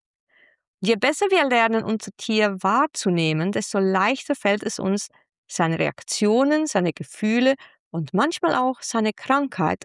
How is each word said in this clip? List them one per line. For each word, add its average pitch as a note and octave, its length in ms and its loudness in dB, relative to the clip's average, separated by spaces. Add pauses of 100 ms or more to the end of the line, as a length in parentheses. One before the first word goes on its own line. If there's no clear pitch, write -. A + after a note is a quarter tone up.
(800)
Je G#3+ 160 2
besser D4 340 0
wir F4 180 4
lernen, A3+ 340 2
unser G#3+ 340 -6
Tier G#3+ 440 0
wahrzunehmen, F3+ 920 0
desto G#3+ 260 -4
leichter G3 560 0
fällt G#3 280 0
es - 160 -6
uns, G3 300 -2 (400)
seine E3 300 0
Reaktionen, A#3+ 880 0
seine F3+ 260 0
Gefühle A#3+ 640 0 (360)
und E3 220 -6
manchmal D4 420 0
auch B3+ 280 0
seine A3 300 -2
Krankheit B3 720 -2